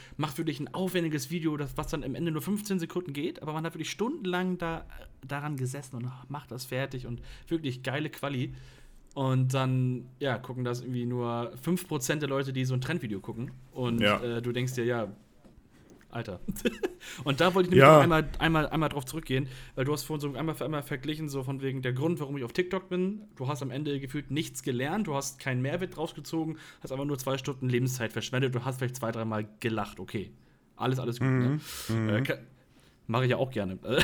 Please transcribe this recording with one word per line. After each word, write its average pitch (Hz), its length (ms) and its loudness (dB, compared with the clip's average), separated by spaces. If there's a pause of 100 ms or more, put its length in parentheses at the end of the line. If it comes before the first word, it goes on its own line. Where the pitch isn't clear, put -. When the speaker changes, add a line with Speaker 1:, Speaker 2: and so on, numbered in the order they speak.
(160)
Speaker 1:
macht 147 220 -4
wirklich 156 220 -2
ein 139 120 -8
aufwendiges 165 580 0
Video, 160 260 0
das, 139 200 -4
was 190 120 -4
dann 147 160 -4
am 135 100 -4
Ende 170 160 -2
nur 156 100 0
fünfzehn 202 380 -2
Sekunden 170 340 -4
geht, 143 300 -4
aber 151 100 -6
man 160 120 -4
hat 165 100 -4
wirklich 160 160 -6
stundenlang 185 680 0
da, 165 260 -4 (420)
daran 143 300 -4
gesessen 131 400 -6
und 120 120 -6 (200)
macht 143 240 -10
das 131 140 -10
fertig 131 420 -4
und 117 120 -6 (280)
wirklich 139 340 -2
geile 143 280 -2
Quali. 139 420 -4 (600)
Und 131 400 2
dann, 127 520 2 (140)
ja, 131 180 0
gucken 127 240 -6
das 123 200 -2
irgendwie 123 240 -4
nur 120 540 -2
fünf 180 280 -2
Prozent 151 340 0
der 143 60 -2
Leute, 135 240 0
die 131 120 0
so 131 100 2
ein 127 60 2
Trendvideo 127 380 -4
gucken. 113 320 -8 (220)
Und, 120 280 0
Speaker 2:
Ja. 104 220 6
Speaker 1:
äh, 117 180 -2
du 120 120 -2
denkst 127 220 -2
dir, 120 100 0
ja, 117 240 0 (1000)
Alter. 104 280 -8 (440)
<laughs> - 420 -8
Und 139 160 0
da 175 140 6
wollte 185 120 6
ich 165 40 0
nämlich 147 180 12
Speaker 2:
Ja. 156 80 12
Speaker 1:
noch 143 80 12
einmal, 160 240 6 (100)
einmal, 160 300 4
einmal 156 200 2
drauf 139 160 -2
zurückgehen, 135 440 -2 (260)
weil 135 100 0
du 143 80 2
hast 147 120 -2
vorhin 156 160 -4
so 143 180 -4
einmal 156 160 0
für 131 100 -4
einmal 143 200 -2
verglichen, 151 440 -4
so 135 140 -4
von 135 180 -4
wegen 135 220 -2
der 123 100 0
Grund, 147 280 2
warum 143 160 -4
ich 131 80 -4
auf 117 80 -6
TikTok 185 360 0
bin. 185 340 0 (120)
Du 127 140 -4
hast 139 140 -2
am 131 100 -6
Ende 143 260 -2
gefühlt 139 320 -6
nichts 151 320 -4
gelernt, 147 460 -2
du 147 80 -2
hast - 240 -4
keinen 127 200 0
Mehrwert 156 360 -2
draus 156 180 -4
gezogen, 160 420 -4 (260)
hast - 100 -8
aber 135 120 -4
nur 143 140 0
zwei 135 180 0
Stunden 131 320 -2
Lebenszeit 123 440 2
verschwendet, 131 420 0
du 123 100 -2
hast 131 140 -2
vielleicht 127 160 -2
zwei, 113 160 -2
dreimal 110 380 -2 (100)
gelacht, 110 400 -2
okay. 95 320 -8 (460)
Alles, 127 240 0
alles 123 180 -4
gut, 131 100 2
ne? 131 300 4 (300)
Speaker 2:
Mhm. 110 160 2
Mhm. 110 60 0
Speaker 1:
Äh, 107 120 2
ka-, 139 160 -2 (720)
mache 120 160 2
ich 123 80 4
ja 110 40 4
auch 131 140 0
gerne. 95 260 -2 (280)